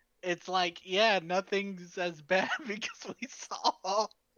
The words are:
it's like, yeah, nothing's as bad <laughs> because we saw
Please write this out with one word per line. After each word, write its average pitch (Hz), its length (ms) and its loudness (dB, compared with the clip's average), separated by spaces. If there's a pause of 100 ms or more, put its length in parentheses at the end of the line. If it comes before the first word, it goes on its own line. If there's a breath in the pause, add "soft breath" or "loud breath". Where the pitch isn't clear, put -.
(220)
it's 175 260 -4
like, 180 360 0
yeah, 196 400 4
nothing's 185 760 -2
as 170 240 -4
bad 185 360 2
<laughs> 302 100 -10
because 208 520 -8
we 247 80 -8
saw - 800 -2 (320)